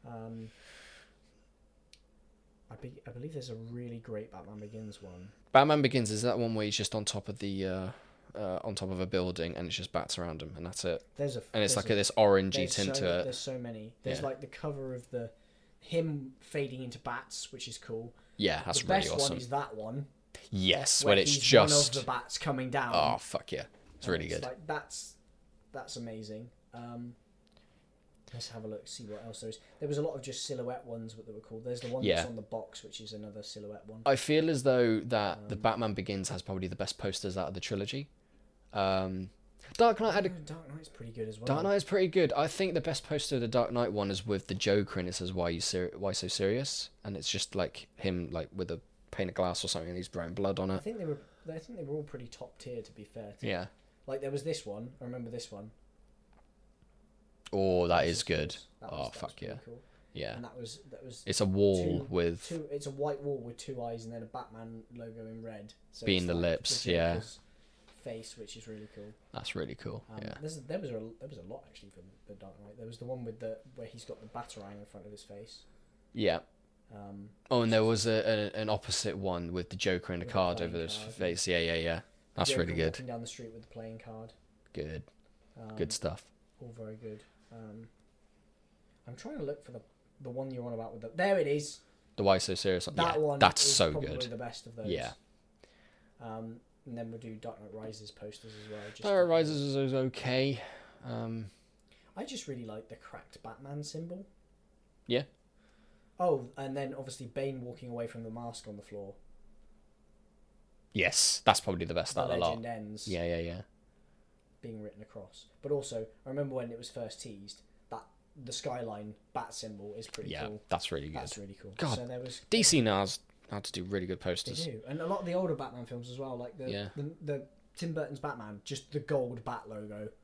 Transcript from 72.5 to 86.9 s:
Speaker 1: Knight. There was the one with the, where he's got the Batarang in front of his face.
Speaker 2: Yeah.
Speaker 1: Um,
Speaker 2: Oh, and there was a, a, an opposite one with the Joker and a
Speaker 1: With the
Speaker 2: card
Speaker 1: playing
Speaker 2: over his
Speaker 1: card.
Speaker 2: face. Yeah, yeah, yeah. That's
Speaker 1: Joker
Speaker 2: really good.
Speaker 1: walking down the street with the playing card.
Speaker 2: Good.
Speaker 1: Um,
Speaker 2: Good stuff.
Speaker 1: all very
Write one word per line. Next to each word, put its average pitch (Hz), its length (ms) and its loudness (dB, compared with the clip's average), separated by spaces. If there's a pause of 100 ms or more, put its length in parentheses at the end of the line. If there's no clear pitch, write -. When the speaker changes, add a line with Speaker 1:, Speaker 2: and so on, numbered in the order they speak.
Speaker 1:
Knight. 104 140 -18
There 117 80 -12
was 117 120 -12
the 120 60 -12
one 127 200 -6
with 113 160 -8
the, 110 180 -6 (180)
where 117 100 -12
he's 117 180 -16
got - 160 -12
the 110 60 -18
Batarang 104 540 -12
in 104 60 -16
front 95 200 -16
of 104 60 -16
his 101 100 -16
face. 101 380 -16 (520)
Speaker 2:
Yeah. 87 280 4 (520)
Speaker 1:
Um, 101 360 -14 (220)
Speaker 2:
Oh, 123 120 6
and 113 100 4
there 110 120 8
was 113 220 4
a, 110 500 4
a, 110 40 -4
an 107 80 -2
opposite 104 480 0
one 87 360 -2
with 90 180 -4
the 92 60 -8
Joker 92 360 0
and 87 100 -2
a - 40 -6
Speaker 1:
With - 60 -10
the - 0 -
Speaker 2:
card 90 240 4
Speaker 1:
playing 85 180 -2
Speaker 2:
over 82 80 0
his 82 140 -4
Speaker 1:
card. - 180 -8
Speaker 2:
face. 87 320 0
Yeah, 87 140 4
yeah, 82 140 4
yeah. 82 260 0 (340)
That's 87 160 2
Speaker 1:
Joker 87 120 4
Speaker 2:
really 85 120 0
good. 80 200 4
Speaker 1:
walking 127 120 -10
down 117 140 -8
the 113 80 -8
street 113 240 -12
with 113 100 -16
the - 60 -20
playing 113 360 -12
card. 113 280 -14 (400)
Speaker 2:
Good. 78 300 -6 (580)
Speaker 1:
Um, 110 160 -12
Speaker 2:
Good - 160 -2
stuff. - 320 -4 (360)
Speaker 1:
all 117 160 -14
very 110 200 -12